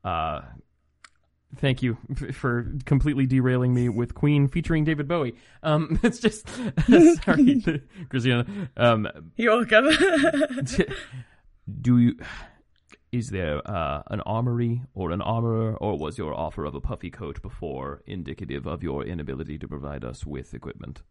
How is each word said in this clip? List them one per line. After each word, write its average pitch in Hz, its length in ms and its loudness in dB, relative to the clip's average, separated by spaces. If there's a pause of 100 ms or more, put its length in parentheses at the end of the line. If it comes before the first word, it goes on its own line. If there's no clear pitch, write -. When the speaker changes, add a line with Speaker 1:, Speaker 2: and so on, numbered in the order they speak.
Speaker 1:
Uh, 80 380 -4 (1120)
thank 131 260 0
you 120 140 0 (140)
f-, 127 240 -6
for 120 360 -4 (140)
completely 139 420 2
derailing 127 460 2
me 123 160 2
with 120 260 -2
Queen 147 340 4
featuring 156 360 0
David 147 240 -2
Bowie. 147 260 -2 (280)
Um, 156 380 2
<laughs> - 20 0
it's 240 160 2
just, - 300 -2
<laughs> 262 760 6
sorry, 226 580 4 (120)
<laughs> 180 160 -12
Christina. 123 340 2 (320)
Um, 113 320 4 (280)
Speaker 2:
You're 226 280 4
welcome. 226 240 6
<laughs> 294 800 2
Speaker 1:
t-, - 180 0 (960)
do 120 180 4
you, 120 180 4 (960)
is 120 180 -6
there, 87 400 -4
uh, 73 380 -4
an 107 140 -6
armory 120 600 -2 (120)
or 92 180 -4
an 98 100 -2
armorer, 113 540 -2
or 95 200 -4
was 78 220 -6
your 78 160 -6
offer 80 300 -6
of 69 100 -8
a 69 60 -10
puffy 92 300 -8
coat - 300 -12
before 71 680 -10
indicative 78 600 -10
of 78 160 -8
your 71 220 -6
inability 76 540 -8
to - 100 -12
provide 69 360 -10
us 60 220 -10
with 69 260 -12
equipment? - 580 -14